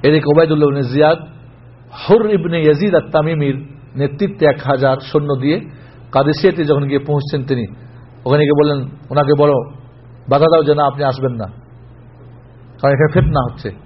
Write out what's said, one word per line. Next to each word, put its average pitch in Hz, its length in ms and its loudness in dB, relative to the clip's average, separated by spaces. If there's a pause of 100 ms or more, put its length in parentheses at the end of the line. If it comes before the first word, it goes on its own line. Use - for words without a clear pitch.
এদিকে 147 300 2
ওবায়দুল্লাহ 151 360 2
ইবনে 143 120 -2
জিয়াদ 151 360 2 (920)
হুর 214 200 4
ইবনে 170 320 0
ইয়াজিদ 156 340 2
আত-তামিমির 151 720 -2 (280)
নেতৃত্বে 147 500 -2
এক 147 200 2
হাজার 135 360 0
সৈন্য 143 340 -2
দিয়ে 147 240 -2 (520)
কাদেসিয়াতে 156 520 0
যখন 143 240 0
গিয়ে 139 120 0
পৌঁছছেন 143 440 -4
তিনি, 127 220 -4 (600)
ওখানে 147 180 2
গিয়ে 147 200 2
বললেন, 143 260 -2 (200)
ওনাকে 143 300 0
বলো, 147 140 4 (760)
বাধা 143 160 4
দাও 160 180 4
যে 151 120 2
না, 147 80 0
আপনি 143 200 -2
আসবেন 131 280 -2
না, 113 140 -8 (1400)
কারণ 139 120 2
এখানে 151 200 0
ফিতনা 120 400 0
হচ্ছে। - 180 -12 (140)